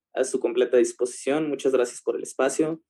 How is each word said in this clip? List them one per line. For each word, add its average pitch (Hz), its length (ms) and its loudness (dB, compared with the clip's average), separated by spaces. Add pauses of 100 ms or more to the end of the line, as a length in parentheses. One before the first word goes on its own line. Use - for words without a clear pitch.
(140)
a - 100 -2
su 127 160 -2
completa 123 380 2
disposición. 135 720 0
Muchas 135 240 0
gracias 123 280 0
por - 140 -2
el - 80 -6
espacio. 156 680 -2